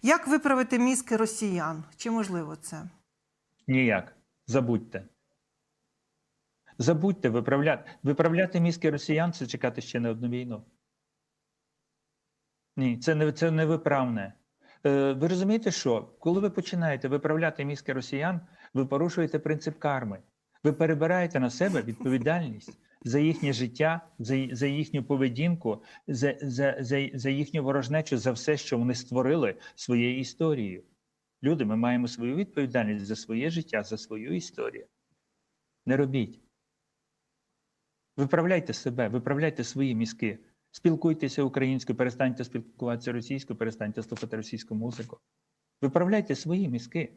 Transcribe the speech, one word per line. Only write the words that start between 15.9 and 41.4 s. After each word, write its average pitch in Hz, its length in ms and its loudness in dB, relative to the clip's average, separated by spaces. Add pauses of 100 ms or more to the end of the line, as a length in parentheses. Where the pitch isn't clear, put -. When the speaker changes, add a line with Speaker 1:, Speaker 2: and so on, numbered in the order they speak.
Speaker 2:
коли 175 220 2
ви 202 100 0
починаєте 165 580 -2
виправляти 156 560 0
мізки 143 280 -6
росіян, 143 480 -2 (340)
ви 131 120 2
порушуєте 160 520 0
принцип 156 400 -4
карми. 123 440 -2 (420)
Ви 147 80 6
перебираєте 160 680 2
на 127 100 2
себе 180 320 0
відповідальність 127 960 -2 (260)
за 123 140 2
їхнє 151 340 2
життя, 131 480 0 (180)
за 120 160 -2
ї-, 135 200 -2
за 123 120 -2
їхню 143 380 -2
поведінку, 135 800 0 (260)
за, 139 340 0
за, 135 380 0
за, 139 340 0
за 131 160 -2
їхню 143 320 0
ворожнечу, 135 560 0
за 120 140 0
все, 143 240 0
що 139 220 -2
вони 120 160 2
створили 127 600 0 (200)
своєю 123 440 2
історією. 123 640 -2 (600)
Люди, 139 220 2
ми 107 120 0
маємо 120 320 2
свою 120 280 -4
відповідальність 120 680 -2
за 107 100 -4
своє 117 340 -4
життя, 156 320 -4
за 107 160 -8
свою 113 380 -8
історію. 58 500 -8 (1000)
Не 127 100 2
робіть. 135 440 0 (1800)
Виправляйте 160 560 2
себе, 120 360 -2
виправляйте 131 560 -2
свої 131 300 -2
мізки. 110 440 -4 (320)
Спілкуйтеся 160 720 0